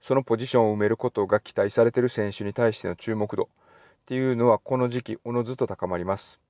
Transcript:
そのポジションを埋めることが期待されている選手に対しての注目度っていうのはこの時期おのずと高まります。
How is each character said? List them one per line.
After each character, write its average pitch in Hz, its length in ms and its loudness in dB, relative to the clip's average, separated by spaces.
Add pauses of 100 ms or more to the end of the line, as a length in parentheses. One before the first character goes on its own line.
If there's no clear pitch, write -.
そ - 140 0
の 135 80 2
ポ 117 140 0
ジ 123 100 -6
シ 127 100 2
ョ 120 60 6
ン 107 80 2
を - 20 -2
埋 104 60 -4
め 104 100 2
る 110 80 0
こ 127 140 -2
と 101 160 -2
が 104 120 4
期 - 160 -16
待 101 140 2
さ 117 140 4
れ 117 80 4
て - 80 0
い - 20 2
る 123 80 2
選 104 220 -4
手 104 120 -8
に 101 120 -6
対 117 180 2
し - 80 -12
て - 60 -6
の 90 80 -4
注 - 180 -6
目 107 220 -4
度 98 80 0
っ - 40 -4 (600)
て 131 80 -4
い 131 160 0
う 123 40 2
の 117 140 4
は 107 80 6
こ - 200 -4
の 123 120 2
時 120 140 -6
期 - 200 -8
お 120 100 -8
の 120 100 0
ず 123 120 -8
と 123 120 -2
高 95 180 -6
ま 90 100 -2
り 87 80 -4
ま 95 140 -2
す。 - 220 -18 (100)